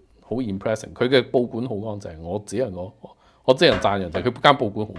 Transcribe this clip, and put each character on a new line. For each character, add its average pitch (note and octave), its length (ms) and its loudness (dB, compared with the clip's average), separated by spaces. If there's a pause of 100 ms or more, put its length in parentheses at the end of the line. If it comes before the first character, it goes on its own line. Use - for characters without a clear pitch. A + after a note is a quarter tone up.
(220)
好 - 160 -6
impressive， G#2+ 560 -4
佢 A#2+ 140 0
嘅 B2+ 220 4
報 B2 160 2
館 A#2 220 -6
好 A2+ 80 -6
乾 G#2 260 -8
淨， E2+ 200 -14
我 F2+ 220 -6
只 G2 140 -8
能 A2 160 -4
講， F2+ 180 -10 (540)
我 C3 80 8
只 D3+ 160 4
能 G2+ 100 2
讚 G2 240 0
揚 F2 60 -6
就 F2+ 100 -4
係 F2 40 -6
佢 B2 180 -2
間 D3 120 8
報 A#2+ 180 -2
館 G#2+ 160 -6
好 G#2 100 -12